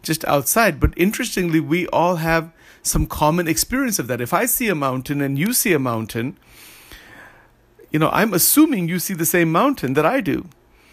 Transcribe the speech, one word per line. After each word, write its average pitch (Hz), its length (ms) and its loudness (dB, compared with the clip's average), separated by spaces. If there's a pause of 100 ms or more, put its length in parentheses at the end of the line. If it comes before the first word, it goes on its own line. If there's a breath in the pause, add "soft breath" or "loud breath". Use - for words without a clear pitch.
just - 240 -4
outside, 147 520 2
but - 180 2
interestingly, 180 640 0
we 156 280 -2
all 175 280 2
have 165 360 0 (300 soft breath)
some 156 240 -2
common 160 420 0
experience 240 500 -2
of 135 80 -4
that. 120 140 -4
If 123 120 -4
I 202 140 2
see 240 220 -2
a 185 60 0
mountain 139 460 -2
and 139 180 -2
you 208 140 0
see 226 200 0
a 147 60 4
mountain, 117 600 -4 (1500 loud breath)
you 156 80 0
know, 156 120 2
I'm 208 220 2
assuming 214 560 2
you 180 100 -2
see - 160 -6
the 160 120 -2
same 170 240 2
mountain 175 440 0
that 151 120 4
I 254 140 2
do, 160 280 -4 (440 soft breath)